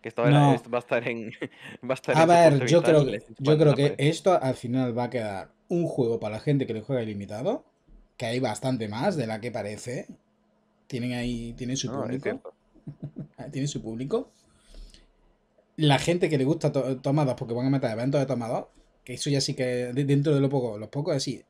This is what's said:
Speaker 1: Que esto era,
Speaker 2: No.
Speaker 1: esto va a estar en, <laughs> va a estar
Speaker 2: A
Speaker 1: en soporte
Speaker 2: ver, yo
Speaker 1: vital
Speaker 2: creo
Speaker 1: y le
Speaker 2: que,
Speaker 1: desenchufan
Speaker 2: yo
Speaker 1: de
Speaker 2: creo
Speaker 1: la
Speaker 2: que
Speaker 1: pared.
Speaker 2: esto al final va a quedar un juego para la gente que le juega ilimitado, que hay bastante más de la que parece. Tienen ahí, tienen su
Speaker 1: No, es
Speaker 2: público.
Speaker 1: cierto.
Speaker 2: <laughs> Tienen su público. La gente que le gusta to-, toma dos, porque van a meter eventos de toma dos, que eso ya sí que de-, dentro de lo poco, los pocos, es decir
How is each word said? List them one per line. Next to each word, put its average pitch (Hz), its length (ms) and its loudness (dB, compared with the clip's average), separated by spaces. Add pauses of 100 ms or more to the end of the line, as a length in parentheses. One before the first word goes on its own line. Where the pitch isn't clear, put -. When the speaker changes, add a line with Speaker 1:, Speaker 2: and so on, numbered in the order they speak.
Speaker 1:
Que - 80 -12
esto 120 180 0
era, 143 140 6
Speaker 2:
No. 143 120 6
Speaker 1:
esto 117 160 -4
va 120 100 -2
a - 20 -4
estar 123 260 -2
en, 117 240 -6
<laughs> - 520 -14
va 123 80 -6
a - 40 0
estar - 240 0
Speaker 2:
A 165 60 8
Speaker 1:
en 170 40 2
soporte 160 340 8
Speaker 2:
ver, - 20 0
yo 160 180 6
Speaker 1:
vital - 0 -
Speaker 2:
creo 156 180 8
Speaker 1:
y 135 40 4
le 123 60 -2
Speaker 2:
que, 104 80 -6
Speaker 1:
desenchufan 143 380 0
Speaker 2:
yo - 0 -
Speaker 1:
de 156 80 6
Speaker 2:
creo 147 80 8
Speaker 1:
la 117 40 2
Speaker 2:
que 139 80 4
Speaker 1:
pared. - 120 0
Speaker 2:
esto 160 440 2
al 131 140 0
final 123 420 -2
va 120 80 -2
a 117 40 -6
quedar 107 440 -6 (160)
un 170 180 0
juego 117 320 0
para 107 160 -4
la 110 60 -8
gente 139 240 2
que 110 80 -6
le 110 80 -4
juega 123 220 -2
ilimitado, 107 600 -6 (520)
que 123 80 -6
hay 120 140 -2
bastante 123 480 -2
más 143 280 -2
de 120 120 -2
la 110 140 -6
que 120 100 -8
parece. 107 560 -10 (800)
Tienen 123 260 -6
ahí, 120 420 -6
tienen 127 220 -6
su 113 140 -6
Speaker 1:
No, 131 180 -6
es 135 120 -6
Speaker 2:
público. - 0 -
Speaker 1:
cierto. - 320 -8 (320)
Speaker 2:
<laughs> 143 680 -14
Tienen 135 180 -4
su 120 120 -8
público. 131 520 -6 (1400)
La 143 240 4
gente 175 300 0
que 151 80 0
le 131 80 2
gusta - 260 0
to-, 131 300 -2
toma 143 240 2
dos, 127 120 0
porque 117 160 -8
van 123 140 -2
a - 20 2
meter 131 220 0
eventos 131 280 -2
de 135 60 0
toma 123 220 -4
dos, 151 180 -4 (380)
que 123 100 -12
eso 135 160 -6
ya 139 120 2
sí - 140 -4
que 131 80 -4 (300)
de-, 139 120 0
dentro 143 280 4
de 139 80 4
lo 135 80 2
poco, 120 280 -2
los 107 120 -10
pocos, 151 260 -4
es 135 80 -2
decir 123 260 -8